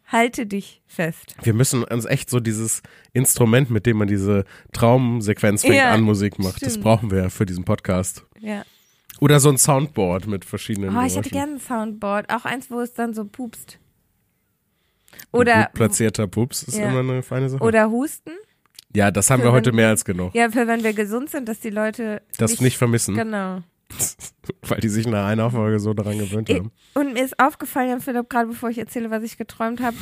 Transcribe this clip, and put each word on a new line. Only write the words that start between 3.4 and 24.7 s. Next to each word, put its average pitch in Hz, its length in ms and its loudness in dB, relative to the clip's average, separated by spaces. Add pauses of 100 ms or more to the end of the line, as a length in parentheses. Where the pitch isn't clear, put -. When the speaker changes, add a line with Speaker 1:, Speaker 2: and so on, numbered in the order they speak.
Speaker 2:
mit 110 160 0
dem 117 120 4
man 104 100 2
diese 101 360 2 (280)
Traumsequenz 117 920 2
fängt 277 140 6
Speaker 1:
Ja, 262 160 4
Speaker 2:
an, 110 100 4
Musik 104 360 2
macht. 95 240 -2
Das 117 100 -2
Speaker 1:
stimmt. 107 120 -4
Speaker 2:
brauchen 110 260 4
wir 92 200 2
für - 160 -2
diesen 90 180 -6
Podcast. 92 600 -2 (140)
Speaker 1:
Ja. 214 260 -8 (560)
Speaker 2:
Oder 147 200 6
so 139 100 6
ein 135 80 4
Soundboard 107 680 0
mit 101 180 -4
verschiedenen 101 520 -6
Speaker 1:
Oh, - 60 0
ich 92 140 -2
hätte 104 140 -4
Speaker 2:
Geräuschen. - 0 -
Speaker 1:
gerne 285 240 -4
ein 262 60 -12
Soundboard. 214 720 -6
Auch 226 120 -4
eins, 254 260 -8
wo 240 100 -6
es 240 140 -6
dann 233 200 -4
so 214 100 -8
pupst. - 540 -14 (1500)
Speaker 2:
Ein 240 80 4
Speaker 1:
Oder 233 240 6
Speaker 2:
gut - 80 -4
platzierter 110 540 0
Pups 110 380 -2
ist 127 140 -6
Speaker 1:
Ja. 127 120 0
Speaker 2:
immer 131 100 0
eine 127 220 -2
feine 131 260 -2
Sache. 131 160 -4
Speaker 1:
Oder 220 260 4
Husten. 285 420 -4 (640)
Speaker 2:
Ja, 101 160 4
das 101 200 0
haben 127 100 2
Speaker 1:
Für 120 80 4
Speaker 2:
wir 120 40 4
heute 123 180 4
Speaker 1:
wenn 113 60 2
Speaker 2:
mehr 113 120 6
als 107 180 2
genug. 90 280 -4
Speaker 1:
Ja, 233 160 2
für 233 160 0
wenn 233 160 0
wir 220 120 0
gesund 220 360 -4
sind, 262 180 -8
dass 220 120 -8
die 233 100 -8
Leute 214 520 -6 (160)
Speaker 2:
Das 113 140 2
Speaker 1:
nicht - 100 -4
Speaker 2:
nicht 127 160 2
vermissen. 117 360 0
Speaker 1:
Genau. 190 460 -4 (300)
Speaker 2:
<laughs> - 100 -10 (640)
Weil - 180 -6